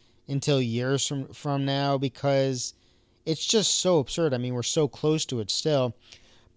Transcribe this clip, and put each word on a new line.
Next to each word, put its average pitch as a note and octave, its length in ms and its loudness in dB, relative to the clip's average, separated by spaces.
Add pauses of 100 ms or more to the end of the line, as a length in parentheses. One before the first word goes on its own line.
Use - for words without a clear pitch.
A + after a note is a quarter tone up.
(280)
until C#3 320 0
years B2 460 0
from, C3+ 260 -6
from C#3 320 -4
now, C#3 320 0
because C3+ 800 0 (500)
it's D#3 220 -4
just - 340 2
so F3+ 200 4
absurd. D3 340 0
I B2 40 0
mean, B2 140 -2
we're B2 100 -2
so D3+ 240 0
close D#3 400 0
to A#2+ 140 -4
it G2+ 100 -4
still. C3+ 460 0 (600)